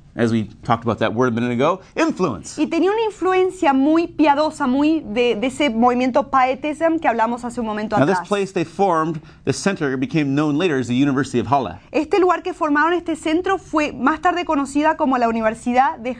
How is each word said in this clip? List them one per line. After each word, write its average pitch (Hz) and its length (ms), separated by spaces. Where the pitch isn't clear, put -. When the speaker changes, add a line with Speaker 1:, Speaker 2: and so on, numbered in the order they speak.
Speaker 1:
as 117 140
we 113 140
talked 117 220
about 110 160
that 107 120
word 123 160
a 117 40
minute 120 180
ago, 147 300
influence. 185 600
Speaker 2:
Y 302 100
tenía 330 260
una 453 120
influencia 370 680
muy 302 340
piadosa, 302 640
muy 294 320
de, 240 340
de 208 140
ese 285 220
movimiento 247 600
pietism 285 720
que 294 80
hablamos 233 360
hace 240 160
un 226 60
momento 214 320
Speaker 1:
Now, 143 80
this 185 120
Speaker 2:
atrás. 175 100
Speaker 1:
place 196 240
they 208 120
formed, 165 560
the 135 80
center, 160 440
became 139 400
known 147 200
later 160 220
as 123 80
the 120 80
University 131 460
of 113 80
Halle. 117 320
Speaker 2:
Este 311 300
lugar 349 240
que 359 100
formaron 311 380
este 339 240
centro 359 420
fue 302 340
más 285 280
tarde 349 240
conocida 302 520
como 269 220
la 233 100
Universidad 226 720
de 240 200